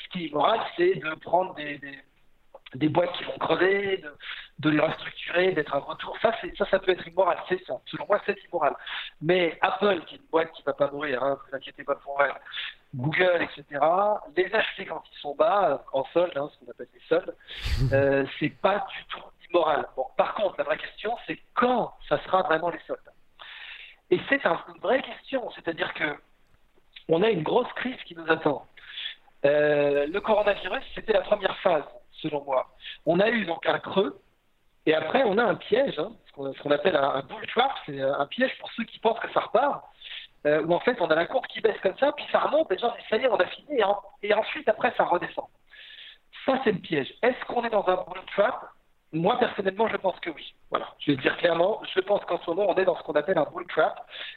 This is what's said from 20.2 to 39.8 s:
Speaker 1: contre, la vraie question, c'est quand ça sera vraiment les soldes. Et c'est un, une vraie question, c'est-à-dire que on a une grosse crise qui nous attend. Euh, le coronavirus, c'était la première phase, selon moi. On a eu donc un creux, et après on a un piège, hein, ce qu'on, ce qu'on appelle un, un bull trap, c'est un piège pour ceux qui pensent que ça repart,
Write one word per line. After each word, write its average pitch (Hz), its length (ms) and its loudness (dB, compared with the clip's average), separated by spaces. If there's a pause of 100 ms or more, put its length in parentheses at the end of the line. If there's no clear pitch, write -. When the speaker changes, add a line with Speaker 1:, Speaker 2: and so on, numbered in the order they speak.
Speaker 1:
contre, 190 240 -2
la 143 60 -2
vraie 147 120 0
question, - 400 -6 (100)
c'est 160 120 -6 (160)
quand 240 400 2 (140)
ça 147 160 2
sera 185 180 2
vraiment 160 260 2
les 165 180 -6
soldes. 135 140 -8 (1080)
Et 180 180 4
c'est 277 160 0
un, 170 160 2 (140)
une - 80 -20
vraie 240 180 2
question, 240 540 -8
c'est-à-dire 170 400 -4
que 151 220 -4 (920)
on 165 140 4
a 220 80 4
une 170 120 0
grosse 160 340 0
crise 254 280 -6
qui 175 100 -16
nous 165 160 -6
attend. 156 360 0 (800)
Euh, 147 600 4
le 180 140 -4
coronavirus, 202 640 2 (100)
c'était 214 200 -2
la 190 80 4
première 196 380 0
phase, 160 240 2 (360)
selon 147 240 -4
moi. 131 320 -2 (300)
On 175 140 4
a 214 100 4
eu 220 160 0
donc 165 180 -6
un 160 140 2
creux, - 420 0 (640)
et 156 100 6
après 156 300 2
on 202 140 4
a 240 60 4
un 185 100 2
piège, 220 440 0
hein, 180 140 -6 (140)
ce - 60 -20
qu'on, 139 200 -8
ce - 100 -14
qu'on 143 100 -4
appelle 151 240 4
un, 139 120 4
un 135 140 -2
bull 214 240 -12
trap, 254 260 2 (140)
c'est 139 160 -6
un 143 240 0
piège 247 320 -2
pour - 140 -14
ceux 226 120 -6
qui - 140 -14
pensent 220 220 2
que - 120 -8
ça - 80 2
repart, 262 420 2 (640)